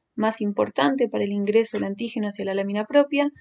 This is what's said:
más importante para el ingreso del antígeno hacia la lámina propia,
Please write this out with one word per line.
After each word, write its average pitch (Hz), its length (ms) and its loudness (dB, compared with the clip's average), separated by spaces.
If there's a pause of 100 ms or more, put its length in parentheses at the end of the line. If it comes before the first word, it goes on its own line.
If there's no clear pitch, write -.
(160)
más 220 260 -2
importante 220 680 0
para 208 180 -2
el 196 60 -4
ingreso 208 460 2
del 202 60 -2
antígeno 208 460 -4
hacia 202 140 -8
la 190 120 -2
lámina 202 300 -2
propia, 285 560 2